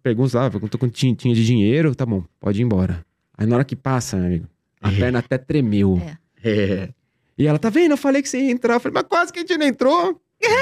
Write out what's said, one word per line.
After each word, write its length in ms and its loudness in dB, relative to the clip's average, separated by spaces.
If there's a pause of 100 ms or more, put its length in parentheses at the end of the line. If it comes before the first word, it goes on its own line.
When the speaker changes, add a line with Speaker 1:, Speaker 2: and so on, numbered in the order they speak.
Speaker 1:
perguntas 320 0
lá, 160 2
perguntou 280 -6
quanto 140 0
tinha, 220 0
tinha 200 0
de 100 4
dinheiro, 500 2
tá 120 -4
bom, 180 -4 (160)
pode 200 -2
ir 40 0
embora." 400 0 (320)
Aí, 100 -2
na 100 2
hora 80 0
que 120 -6
passa, 400 -4
meu 100 -2
amigo, 200 -2 (340)
a 120 0
Speaker 2:
É. 40 0
Speaker 1:
perna 220 0
até 200 -4
tremeu. 600 2 (420)
Speaker 3:
É. 80 0
Speaker 2:
É. 380 -2 (480)
Speaker 1:
E 100 0
ela, 120 2
"Tá 120 -2
vendo? 220 2
Eu 40 2
falei 260 0
que 60 -8
você 120 -4
ia 100 0
entrar." 240 0
Eu 60 2
falei, 140 -6
"Mas 140 -2
quase 240 0
que 60 -12
a 40 -8
gente 160 -2
não 80 2
entrou." 540 0 (200)
Speaker 2:
É, 60 0 (160)